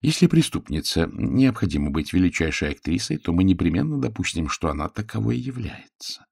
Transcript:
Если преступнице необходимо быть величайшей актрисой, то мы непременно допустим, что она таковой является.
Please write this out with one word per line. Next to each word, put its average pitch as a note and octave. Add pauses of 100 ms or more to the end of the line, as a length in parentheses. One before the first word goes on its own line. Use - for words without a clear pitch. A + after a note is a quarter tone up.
Если D#3+
преступнице -
необходимо E2
быть D2+
величайшей E2
актрисой, -
то F2
мы F2+
непременно F#2+
допустим, F2
что -
она D2
таковой A2
является. -